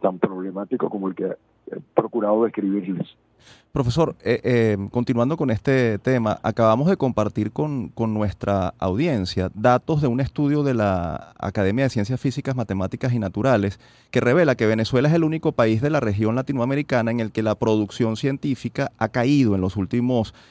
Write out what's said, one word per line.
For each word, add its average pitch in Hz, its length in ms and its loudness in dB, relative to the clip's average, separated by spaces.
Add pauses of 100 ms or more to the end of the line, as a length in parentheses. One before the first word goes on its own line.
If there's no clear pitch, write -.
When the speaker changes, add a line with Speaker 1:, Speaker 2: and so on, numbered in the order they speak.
Speaker 1:
tan 92 160 0
problemático 95 720 -4
como 98 200 -6
el 92 60 -10
que 95 100 -6
he - 540 -12 (140)
procurado 110 520 0
describirles. 98 600 -4 (640)
Speaker 2:
Profesor, 139 520 0
eh, 120 200 0
eh, 113 340 2 (140)
continuando 123 460 0
con 139 140 0
este 117 480 0
tema, 117 420 0
acabamos 113 480 2
de 196 80 2
compartir 107 540 0
con, 143 380 -4
con 113 260 -2
nuestra 98 640 -2
audiencia 95 760 -2
datos 123 480 2
de 151 60 2
un 120 120 0
estudio 143 440 0
de 139 100 0
la 90 640 -2
Academia 101 460 0
de 131 80 2
Ciencias 120 280 -2
Físicas, 131 360 -4
Matemáticas 101 580 -2
y 120 60 0
Naturales 104 600 0 (300)
que 120 120 0
revela 135 340 4
que 113 100 0
Venezuela 110 420 2
es 156 60 4
el 170 100 4
único 156 280 0
país 113 320 2
de 147 80 2
la 151 80 2
región 110 360 0
latinoamericana 131 760 -2
en 117 80 0
el 110 120 -4
que 110 120 -2
la 107 100 2
producción 110 640 0
científica 135 840 -4
ha 113 120 0
caído 127 440 2
en 95 80 0
los 95 160 -2
últimos 120 560 -2 (180)